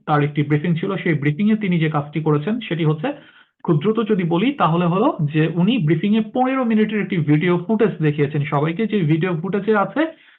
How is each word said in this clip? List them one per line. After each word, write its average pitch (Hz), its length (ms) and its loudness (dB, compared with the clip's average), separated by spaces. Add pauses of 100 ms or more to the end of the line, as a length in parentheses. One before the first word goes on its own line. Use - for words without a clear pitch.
তার 147 160 2
একটি 147 200 0
ব্রিফিং 156 340 0
ছিল। 196 200 -4
সেই 170 180 -2
ব্রিফিং 147 380 0
এ 214 40 2
তিনি 185 220 0
যে 156 120 0
কাজটি 151 300 -4
করেছেন 151 400 0
সেটি 165 240 -4
হচ্ছে, 156 280 0 (500)
খুব 165 180 2
দ্রুত 214 280 0
যদি 190 160 0
বলি 175 280 0
তাহলে 175 340 2
হলো 214 300 2 (160)
যে 156 220 2
উনি 208 240 2
ব্রিফিং 170 380 2
এ 226 60 2 (120)
পনেরো 254 300 0
মিনিটের 214 380 0
একটি 185 140 -4
ভিডিও 165 500 2
ফুটেজ 214 240 2 (100)
দেখিয়েছেন 147 440 0
সবাইকে, 165 420 -2
যে 214 140 0
ভিডিও 165 400 0
ফুটেজে 202 360 0
আছে 277 360 0 (260)